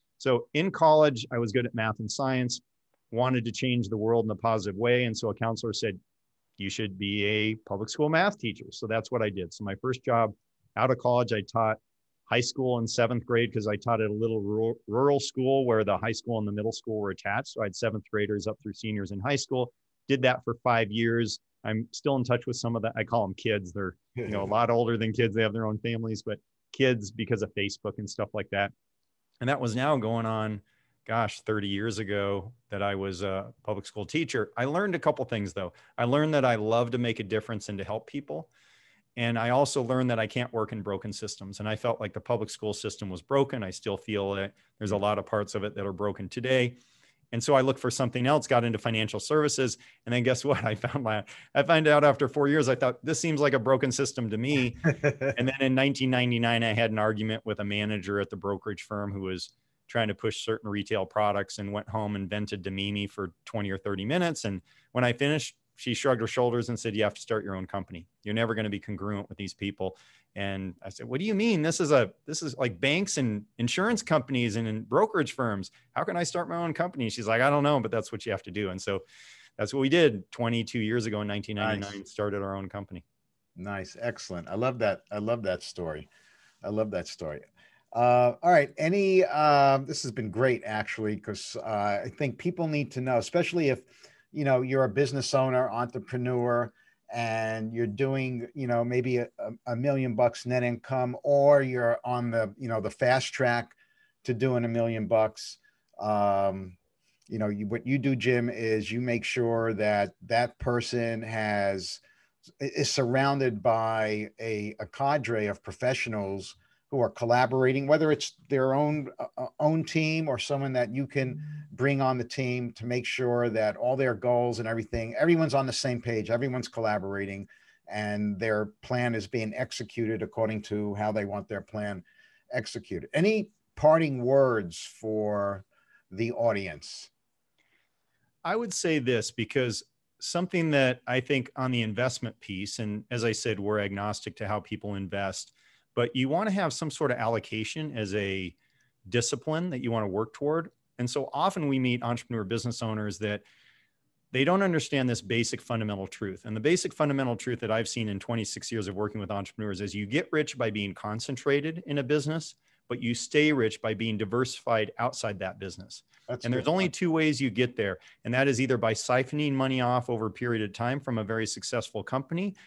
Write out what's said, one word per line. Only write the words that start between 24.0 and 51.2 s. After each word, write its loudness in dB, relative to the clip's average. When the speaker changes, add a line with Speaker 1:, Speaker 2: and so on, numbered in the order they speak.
Speaker 1:
you -4
know, -2
a -2
Speaker 2:
<laughs> 0
Speaker 1:
lot 4
older 2
than 0
kids. 2
They 4
have 2
their -2
own -2
families, -4
but -6
kids 2
because -2
of -6
Facebook -4
and -8
stuff -6
like -6
that. 0
And -2
that 0
was -2
now 2
going 0
on, -2
gosh, 0
thirty -2
years -2
ago -2
that -4
I 0
was -4
a -4
public -6
school -8
teacher. -2
I 0
learned -2
a -4
couple 0
things, -4
though. -6
I 0
learned 2
that 4
I 6
love 2
to 0
make -2
a -6
difference -4
and -6
to -8
help -8
people. -10
And 0
I 0
also 4
learned 2
that 2
I 0
can't -4
work -2
in -6
broken -6
systems. -10
And -6
I 0
felt 0
like -6
the -10
public -2
school -4
system -8
was -10
broken. 0
I -6
still -4
feel -2
that -4
there's -4
a 2
lot 2
of -4
parts -2
of -2
it -6
that -6
are -4
broken -4
today. 2
And -2
so 6
I 8
looked 2
for -2
something 0
else, 4
got 4
into 0
financial -2
services. 2
And -2
then 4
guess 2
what? 2
<laughs> 0
I -2
found -4
my, 0